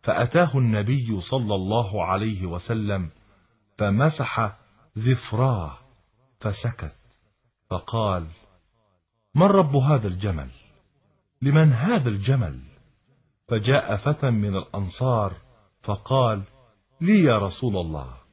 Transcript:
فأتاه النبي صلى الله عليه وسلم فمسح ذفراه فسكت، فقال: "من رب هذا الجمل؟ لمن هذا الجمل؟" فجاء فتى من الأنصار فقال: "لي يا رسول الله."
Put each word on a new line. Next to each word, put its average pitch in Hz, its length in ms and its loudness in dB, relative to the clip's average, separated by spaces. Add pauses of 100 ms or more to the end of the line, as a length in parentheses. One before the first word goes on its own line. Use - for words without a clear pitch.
فأتاه 120 540 2
النبي 113 640 0
صلى 110 340 -2
الله 98 500 -2
عليه 98 400 -2
وسلم 95 640 -4 (680)
فمسح 113 760 0 (460)
ذفراه 113 800 0 (640)
فسكت، 107 560 -6 (760)
فقال: 95 580 -4 (1080)
"من 160 100 6
رب 185 300 4
هذا 131 320 4
الجمل؟ 90 420 -4 (920)
لمن 147 320 6
هذا 143 360 0
الجمل؟" 98 500 -2 (880)
فجاء 110 500 0
فتى 143 320 -2
من 104 260 0
الأنصار 101 760 -4 (500)
فقال: 110 600 0 (580)
"لي 190 220 4
يا 120 140 4
رسول 98 400 -2
الله." 76 360 -6 (200)